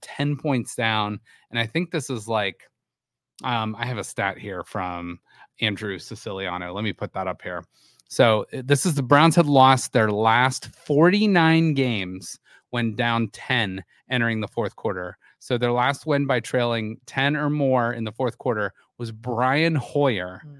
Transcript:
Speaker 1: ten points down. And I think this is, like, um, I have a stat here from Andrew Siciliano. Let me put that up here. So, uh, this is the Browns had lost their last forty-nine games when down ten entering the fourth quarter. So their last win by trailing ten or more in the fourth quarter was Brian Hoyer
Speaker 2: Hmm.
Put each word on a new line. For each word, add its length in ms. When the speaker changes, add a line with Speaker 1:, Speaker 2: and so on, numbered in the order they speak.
Speaker 1:
ten 340
points 400
down. 420
And 80
I 80
think 240
this 200
is, 180
like, 340
um, 340
I 100
have 120
a 60
stat 340
here 240
from 560
Andrew 380
Siciliano. 720
Let 120
me 80
put 220
that 120
up 160
here. 220
So, 480
uh, 100
this 220
is 80
the 80
Browns 320
had 120
lost 460
their 200
last 540
forty-nine 1000
games 640
when 240
down 360
ten 520
entering 300
the 80
fourth 280
quarter. 420
So 200
their 140
last 340
win 200
by 140
trailing 640
ten 320
or 140
more 420
in 120
the 80
fourth 260
quarter 340
was 140
Brian 640
Hoyer 680
Speaker 2:
Hmm. 180